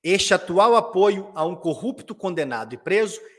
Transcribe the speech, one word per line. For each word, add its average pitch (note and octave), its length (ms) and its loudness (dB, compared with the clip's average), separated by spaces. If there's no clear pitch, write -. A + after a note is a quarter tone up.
Este F#3+ 300 2
atual F#3+ 420 4
apoio G3+ 580 0
a D#3 120 -4
um F3 100 -4
corrupto F3 580 -8
condenado C3+ 600 -6
e B2 40 -14
preso G3+ 440 -2